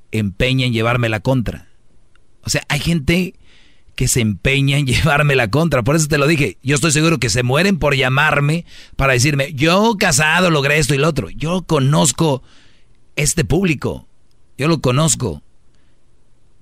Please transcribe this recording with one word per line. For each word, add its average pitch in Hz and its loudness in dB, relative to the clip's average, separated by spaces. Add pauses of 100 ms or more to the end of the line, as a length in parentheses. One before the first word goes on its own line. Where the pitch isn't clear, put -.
(120)
empeña 127 -2
en 123 -2
llevarme 117 0
la 110 -2
contra. 123 -4 (760)
O - -10
sea, - -4
hay 139 -2
gente 170 -2 (640)
que 127 -2
se 127 0
empeña 135 0
en 143 0
<laughs> - -
llevarme 139 2
la 120 0
contra. 143 0
Por 135 2
eso 156 0
te 151 0
lo 139 2
dije. 143 0
Yo 139 0
estoy 156 0
seguro 156 2
que 120 -2
se 123 -2
mueren 156 0
por 143 0
llamarme 143 0 (300)
para 135 2
decirme, 143 0
"Yo 180 2
casado 175 2
logré 147 2
esto 147 0
y 139 0
lo 147 2
otro". 123 -4
Yo 151 -6
conozco 151 0 (720)
este 147 -2
público. 131 -2 (500)
Yo 131 -2
lo 160 0
conozco. 123 0 (1200)